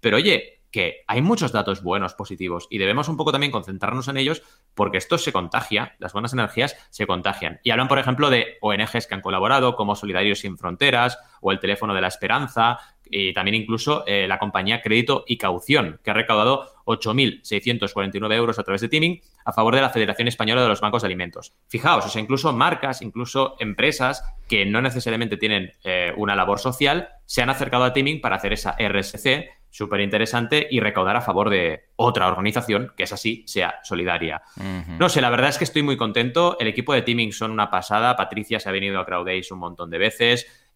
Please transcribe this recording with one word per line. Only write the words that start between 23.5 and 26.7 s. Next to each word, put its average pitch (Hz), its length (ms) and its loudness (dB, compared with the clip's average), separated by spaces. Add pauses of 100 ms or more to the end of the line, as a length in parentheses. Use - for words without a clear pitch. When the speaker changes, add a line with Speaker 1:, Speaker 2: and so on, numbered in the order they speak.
Speaker 1:
empresas 127 640 0 (240)
que 101 180 2
no 110 160 0
necesariamente 117 540 -2
tienen, 101 360 -2 (120)
eh, 90 320 0
una 101 180 0
labor 98 240 2
social, 143 520 0 (160)